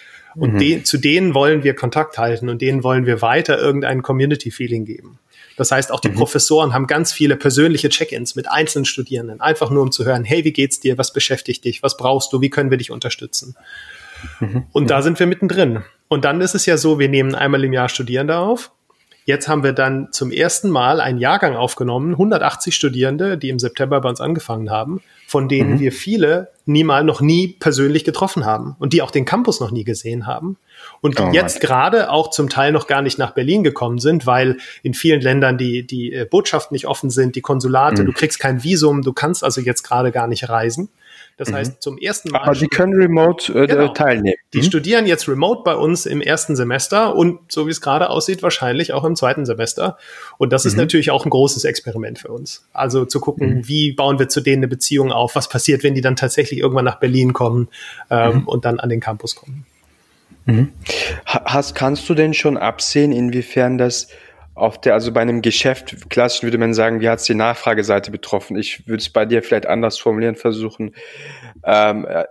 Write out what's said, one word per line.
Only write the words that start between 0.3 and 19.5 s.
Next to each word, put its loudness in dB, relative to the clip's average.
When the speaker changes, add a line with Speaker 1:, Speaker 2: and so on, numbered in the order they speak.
Speaker 1:
Und 0
Speaker 2:
Mhm. 2
Speaker 1:
de-, 2
zu 0
denen 2
wollen 4
wir 2
Kontakt -4
halten -2
und -6
denen 0
wollen 2
wir 0
weiter 2
irgendein 0
Community-Feeling -2
geben. -16
Das 0
heißt, 0
auch -4
die -2
Speaker 2:
Mhm. -4
Speaker 1:
Professoren 2
haben 0
ganz 0
viele 2
persönliche 2
Check-ins -4
mit -8
einzelnen 0
Studierenden, -6
einfach 0
nur 4
um 2
zu -2
hören, 0
hey, 0
wie 0
geht's 0
dir, 0
was -2
beschäftigt -4
dich, -4
was -2
brauchst 0
du, 0
wie 2
können 0
wir 2
dich -8
unterstützen? -10
Speaker 2:
Mhm. -4
Speaker 1:
Und 2
da 4
Speaker 2:
Mhm. -2
Speaker 1:
sind 0
wir 4
mittendrin. 0
Und 0
dann 0
ist 0
es 0
ja 4
so, 2
wir 2
nehmen 2
einmal 2
im 0
Jahr 0
Studierende -2
auf. -2
Jetzt -2
haben 2